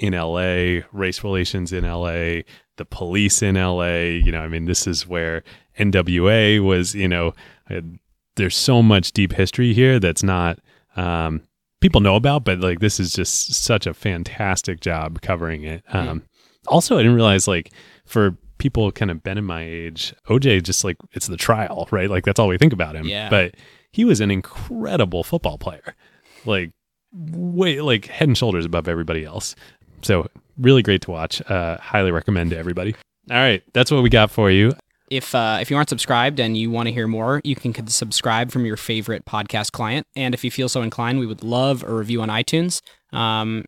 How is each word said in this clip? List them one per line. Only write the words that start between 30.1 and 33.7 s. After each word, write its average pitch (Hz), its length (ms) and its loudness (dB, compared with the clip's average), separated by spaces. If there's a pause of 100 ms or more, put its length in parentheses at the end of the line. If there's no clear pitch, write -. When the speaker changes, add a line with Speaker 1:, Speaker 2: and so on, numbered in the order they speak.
Speaker 1:
really 131 240 6
great 95 220 2
to - 80 -10
watch. 82 380 -8
Uh, 87 280 -2
highly 95 340 0
recommend 85 400 0
to 85 60 -6
everybody. 87 380 -6 (360)
All 120 60 0
right, 120 260 2 (100)